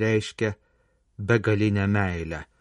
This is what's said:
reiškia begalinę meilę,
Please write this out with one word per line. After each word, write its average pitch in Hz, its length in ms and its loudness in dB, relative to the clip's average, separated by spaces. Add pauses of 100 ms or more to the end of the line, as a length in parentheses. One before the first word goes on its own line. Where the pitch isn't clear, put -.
reiškia 107 540 -2 (600)
begalinę 104 720 2
meilę, 87 580 -2 (160)